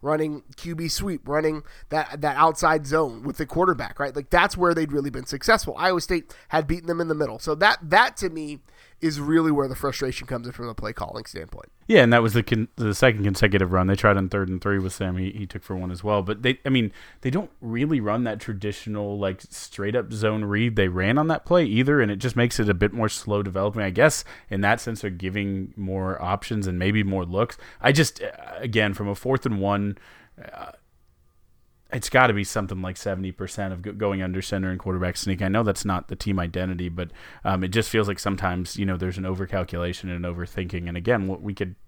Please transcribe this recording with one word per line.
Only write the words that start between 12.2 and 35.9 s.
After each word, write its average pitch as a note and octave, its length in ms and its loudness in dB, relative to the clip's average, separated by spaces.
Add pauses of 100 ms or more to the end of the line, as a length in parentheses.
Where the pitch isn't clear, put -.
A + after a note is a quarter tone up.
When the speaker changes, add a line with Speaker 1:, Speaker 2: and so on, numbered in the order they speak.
Speaker 2:
was A2+ 120 2
the A2+ 100 4
con-, A2 320 0
the G#2+ 180 0
second G#2+ 300 4
consecutive F#2+ 480 4
run. F#2 160 4
They G2 80 4
tried G2+ 220 4
on F#2+ 100 0
third F#2+ 220 -2
and F#2 120 -4
three G2+ 160 2
with F#2+ 140 -2
Sam. F#2 240 -4
He, F#2 160 -4
he G#2 160 -8
took - 160 -12
for - 100 -8
one F#2 160 -6
as F2+ 140 -10
well. G#2 180 2
But G#2 220 -4
they, C3 220 2
I C#3+ 40 -2
mean, A#2+ 220 2 (300)
they C3 80 -2
don't E3+ 200 -2 (120)
really B2 400 -2
run G#2+ 240 0
that G#2+ 160 -6
traditional, G#2 760 -6
like, G2 320 -2
straight - 460 -6
up A#2+ 160 -2
zone A2 320 0
read G#2+ 320 2
they G2 140 4
ran F#2 280 2
on D3+ 100 4
that D#3+ 180 0
play F3 180 6
either, C3 380 4
and G#2 100 2
it G2+ 60 -4
just A#2+ 180 -2
makes A#2+ 240 2
it A2 80 4
a G#2 60 6
bit F#2+ 180 4
more A2+ 160 0
slow G#2 340 -2
developing. G2 420 0
I F#2+ 60 0
guess A#2+ 360 4 (240)
in - 120 -2
that G#2+ 200 4
sense, A2+ 180 -6
they're G#2 100 -6
giving F#2+ 680 -4
more F#2+ 440 -4
options G2 460 -2
and F2+ 100 -2
maybe G2+ 240 2
more F#2+ 220 0
looks. F#2 340 -2 (220)
I C3+ 140 6
just, D3 280 2
uh, - 60 -6 (300)
again, G#2+ 360 0
from G2+ 140 -6
a G2+ 80 -2
fourth C3 300 0
and G#2+ 160 0
one, G2+ 360 0 (560)
uh, - 200 -16 (1200)
it's B2 200 -6
gotta B2+ 220 6
be G2+ 100 0
something F#2+ 400 -4
like F#2 140 -6
seventy F#2+ 340 -4
percent F#2+ 420 -6
of F2+ 80 -10
go-, G2+ 120 -10
going G2+ 280 0
under F#2 220 -2
center F#2+ 260 -2
and F#2 100 -2
quarterback F2+ 380 -2
sneak. F#2 240 -2
I G2 60 0
know G#2+ 160 2
that's G#2 220 0
not F#2 220 -2